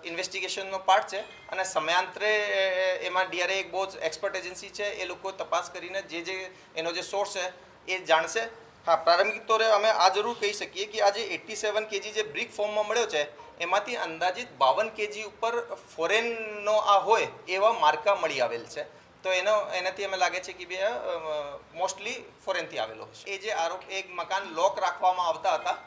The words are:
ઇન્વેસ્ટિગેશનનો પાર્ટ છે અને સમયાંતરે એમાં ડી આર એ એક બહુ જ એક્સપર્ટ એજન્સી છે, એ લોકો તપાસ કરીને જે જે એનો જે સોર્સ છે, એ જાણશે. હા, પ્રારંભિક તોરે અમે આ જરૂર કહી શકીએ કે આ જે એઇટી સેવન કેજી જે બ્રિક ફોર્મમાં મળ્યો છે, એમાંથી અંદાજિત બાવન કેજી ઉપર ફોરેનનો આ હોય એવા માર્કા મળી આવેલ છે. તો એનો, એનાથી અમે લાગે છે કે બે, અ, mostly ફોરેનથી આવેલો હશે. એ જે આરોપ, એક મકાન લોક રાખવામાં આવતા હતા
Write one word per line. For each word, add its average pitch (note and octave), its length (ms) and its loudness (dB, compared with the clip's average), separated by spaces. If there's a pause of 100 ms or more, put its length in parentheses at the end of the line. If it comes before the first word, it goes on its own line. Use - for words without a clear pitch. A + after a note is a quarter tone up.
ઇન્વેસ્ટિગેશનનો F#3 720 -6
પાર્ટ F#3+ 300 4
છે F#3+ 120 -4
અને - 440 -6
સમયાંતરે F#3 720 2 (640)
એમાં F3+ 280 0
ડી F3 120 -2
આર F3+ 80 0
એ F#3+ 100 0
એક E3+ 100 -8
બહુ F#3+ 160 -2
જ F#3+ 100 -12
એક્સપર્ટ F#3 400 -4
એજન્સી F#3 340 -8
છે, G3+ 140 -6
એ F#3+ 200 -4
લોકો F3+ 260 -8
તપાસ F3+ 400 -4
કરીને F3+ 320 -8
જે E3+ 180 -8
જે F#3 340 -8 (220)
એનો E3 160 -2
જે F3 100 -4
સોર્સ G3 340 -2
છે, F3+ 160 -4 (340)
એ F#3 180 -4
જાણશે. E3+ 360 4 (460)
હા, E3 100 6
પ્રારંભિક F#3 500 4
તોરે A3 200 6
અમે G#3+ 220 6
આ F#3 200 6
જરૂર G#3 320 0
કહી G#3 120 0
શકીએ G3 340 -6
કે G#3 140 -6
આ G3+ 100 6
જે A3+ 100 -6
એઇટી - 360 -6
સેવન G#3+ 280 -2
કેજી G#3 280 -6
જે G#3+ 100 -2
બ્રિક - 300 -6
ફોર્મમાં G#3 340 0
મળ્યો A3+ 200 0
છે, - 420 -4 (100)
એમાંથી G3+ 380 0
અંદાજિત F3+ 560 -2
બાવન D#3 360 4
કેજી G#3 340 -6
ઉપર A#3 520 -4
ફોરેનનો G#3+ 1000 -2
આ G3+ 260 6
હોય F#3+ 300 4 (200)
એવા G3 240 4
માર્કા D#3 420 4
મળી D#3 260 0
આવેલ A#2 260 0
છે. D3 160 -8 (400)
તો F#3 100 0
એનો, G3 380 2
એનાથી F#3 340 -2
અમે F#3+ 120 -4
લાગે F3+ 240 2
છે F#3 120 -12
કે F3+ 120 -12
બે, F3 120 -8
અ, G3 140 0 (840)
mostly F#3+ 360 -4 (320)
ફોરેનથી E3 340 -4
આવેલો A2 260 -6
હશે. - 260 -16
એ G3 80 -6
જે G#3 120 -6
આરોપ, F3 400 -2
એક F#3+ 200 -6
મકાન F3+ 320 -4
લોક F3+ 360 0
રાખવામાં F#3 480 2
આવતા E3 280 2
હતા D#3+ 220 -2 (100)